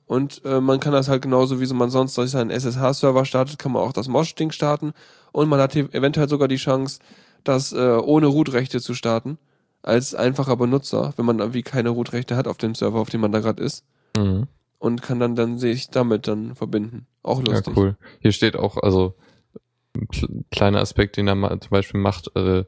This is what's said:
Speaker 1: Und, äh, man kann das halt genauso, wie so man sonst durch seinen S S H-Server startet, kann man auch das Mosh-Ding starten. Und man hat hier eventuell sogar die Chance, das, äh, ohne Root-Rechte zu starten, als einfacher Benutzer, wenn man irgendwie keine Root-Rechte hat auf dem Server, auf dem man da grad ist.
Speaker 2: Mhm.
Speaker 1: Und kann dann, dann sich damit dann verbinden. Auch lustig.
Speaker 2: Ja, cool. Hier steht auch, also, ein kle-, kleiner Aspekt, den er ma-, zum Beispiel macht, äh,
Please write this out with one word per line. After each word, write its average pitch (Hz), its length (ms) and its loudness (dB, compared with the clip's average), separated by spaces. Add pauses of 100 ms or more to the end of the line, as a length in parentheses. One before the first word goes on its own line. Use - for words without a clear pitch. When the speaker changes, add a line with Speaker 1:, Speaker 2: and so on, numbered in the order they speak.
Speaker 1:
Und, 135 380 -4
äh, 135 160 0
man 131 200 2
kann 147 120 -2
das 135 160 2
halt 135 140 2
genauso, 131 380 2
wie 131 60 -2
so 131 80 -2
man 123 160 2
sonst 131 280 0
durch 127 120 0
seinen 120 200 0
S 127 140 -2
S 123 140 -4
H-Server 135 460 2
startet, 131 340 -2
kann 131 140 -4
man 110 100 2
auch 120 100 -2
das 113 160 -6
Mosh-Ding 156 420 0
starten. 147 420 -2 (380)
Und 151 180 0
man 143 120 4
hat 135 140 2
hier 147 200 0
eventuell 143 340 2
sogar 143 200 2
die 131 80 0
Chance, 135 420 -2 (460)
das, 135 280 0
äh, - 60 -4 (180)
ohne 147 300 4
Root-Rechte 135 540 0
zu - 120 -6
starten, 120 460 -4 (440)
als 123 320 0
einfacher 131 420 0
Benutzer, 127 600 0
wenn 117 80 -2
man 117 140 2
irgendwie 117 240 -4
keine 120 280 -2
Root-Rechte 120 460 -4
hat 127 120 0
auf - 100 -6
dem 113 160 -2
Server, 110 240 -2
auf 110 100 0
dem 113 120 -4
man 104 120 0
da 107 80 2
grad 107 200 -2
ist. - 240 -6 (320)
Speaker 2:
Mhm. 101 320 0 (300)
Speaker 1:
Und 117 240 -2
kann 123 180 -4
dann, 120 160 0
dann 117 220 0
sich 123 300 -2
damit 120 380 0
dann 110 300 -4
verbinden. 113 500 -4 (160)
Auch - 180 -2
lustig. - 360 0
Speaker 2:
Ja, 101 60 4
cool. 98 140 0 (240)
Hier 107 120 4
steht - 240 0
auch, 98 200 -2
also, 92 380 2 (840)
ein - 120 -6
kle-, - 420 -6
kleiner 101 300 2
Aspekt, 104 360 0
den 104 120 0
er 98 60 2
ma-, 98 260 -2
zum - 100 -14
Beispiel 98 300 0
macht, 98 360 -2
äh, 92 320 2